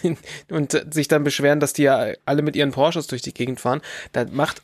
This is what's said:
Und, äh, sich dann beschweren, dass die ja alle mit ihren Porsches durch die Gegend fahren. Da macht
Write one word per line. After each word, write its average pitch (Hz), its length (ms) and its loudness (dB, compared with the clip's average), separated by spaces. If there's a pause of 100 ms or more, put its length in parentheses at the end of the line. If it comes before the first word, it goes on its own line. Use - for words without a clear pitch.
(500)
Und, 151 240 -2
äh, - 160 0
sich 151 180 -2
dann 147 160 4
beschweren, 143 360 2
dass 143 140 0
die 147 100 0
ja 120 300 4 (120)
alle 143 160 0
mit 147 140 0
ihren 139 160 2
Porsches 156 360 0
durch 123 140 -6
die - 120 -10
Gegend 127 260 -6
fahren. 127 220 -2 (300)
Da 123 200 -2
macht 143 320 -2